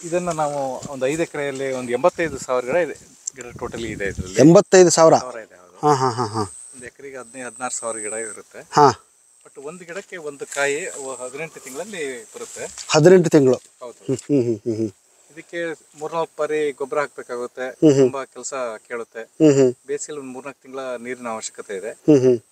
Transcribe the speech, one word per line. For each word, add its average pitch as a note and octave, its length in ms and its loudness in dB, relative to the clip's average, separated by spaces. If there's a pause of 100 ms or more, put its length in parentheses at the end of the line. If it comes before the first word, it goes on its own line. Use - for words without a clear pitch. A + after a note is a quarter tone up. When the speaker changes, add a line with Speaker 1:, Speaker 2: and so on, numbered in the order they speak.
Speaker 1:
ಇದನ್ನ F3 260 -4
ನಾವು C#3+ 640 -4
ಒಂದು C3 160 -4
ಐದು D#3+ 140 -2
ಎಕರೆಯಲ್ಲಿ C#3 520 -4
ಒಂದು B2+ 180 -6
ಎಂಬತ್ತೈದು C#3+ 480 0
ಸಾವಿರ B2+ 260 -2
ಗಿಡ B2+ 100 -4
ಇದೆ, E3 200 -2 (400)
ಗಿಡ B2+ 100 -16
totally A#2+ 420 -10
ಇದೆ G#2 200 -6
ಇದ್ರಲ್ಲಿ. F#2+ 320 -6
Speaker 2:
ಎಂಬತ್ತೈದು F3 500 8
ಸಾವಿರ? D#3+ 280 6
Speaker 1:
ಸಾವಿರ B2+ 180 -4
ಇದೆ, A2 200 -18
ಹೌದು. - 320 -6
Speaker 2:
ಹಾ, D3 60 6
ಹಾ, C3 160 0
ಹಾ, A#2 160 -4
ಹಾ. G#2+ 160 -4
Speaker 1:
ಒಂದು - 440 -12
ಎಕರೆಗೆ C3+ 320 -18
ಹದಿನೈದು, B2 280 -14
ಹದಿನಾರು B2 320 -10
ಸಾವಿರ A2+ 200 -8
ಗಿಡ G#2 160 -12
ಇರುತ್ತೆ. G#2+ 580 -14
Speaker 2:
ಹಾ. C#3+ 340 2 (420)
Speaker 1:
But C#3+ 160 -20
ಒಂದು F3 220 -14
ಗಿಡಕ್ಕೆ F3+ 320 -14
ಒಂದು D3 280 -12
ಕಾಯಿ C#3 400 -4
ಒ-, C3 300 -12
ಹದಿನೆಂಟು C3 480 -14
ತಿಂಗಳಲ್ಲಿ C#3 600 -10
ಬರುತ್ತೆ. A#2 680 -14
Speaker 2:
ಹದಿನೆಂಟು E3 400 8
ತಿಂಗಳು? C3+ 240 6
Speaker 1:
ಹೌದು. - 340 -10
Speaker 2:
ಹ್ಮ್, A#2+ 300 -8
ಹ್ಮ್, C#3 260 0
ಹ್ಮ್, A#2 120 -2
ಹ್ಮ್, A2 200 -6
ಹ್ಮ್. A2 140 -2 (420)
Speaker 1:
ಇದಕ್ಕೆ E3 480 -10 (200)
ಮೂರ್ನಾಲ್ಕು D#3 400 -6
ಬಾರಿ D3+ 320 0
ಗೊಬ್ಬರ C#3 280 -6
ಹಾಕ್ಬೇಕಾಗುತ್ತೆ. B2+ 680 -8
Speaker 2:
ಹ್ಮ್, D#3 220 4
ಹ್ಮ್. C#3 80 4
Speaker 1:
ತುಂಬಾ C3 260 2
ಕೆಲಸ B2 280 -14 (340)
ಕೇಳುತ್ತೆ. A#2 340 -12
Speaker 2:
ಹ್ಮ್, D3 320 4
ಹ್ಮ್. C3 200 4 (140)
Speaker 1:
ಬೇಸಿಗೆಯಲ್ಲಿ C#3+ 340 -10
ಒಂದು C3 120 -16
ಮೂರ್ನಾಲ್ಕು C3 280 -16
ತಿಂಗಳ C3 180 -14
ನೀರಿನ B2 480 -10
ಅವಶ್ಯಕತೆ A2 500 -10
ಇದೆ. F#2+ 140 -10
Speaker 2:
ಹ್ಮ್, - 280 4
ಹ್ಮ್. B2+ 200 4 (120)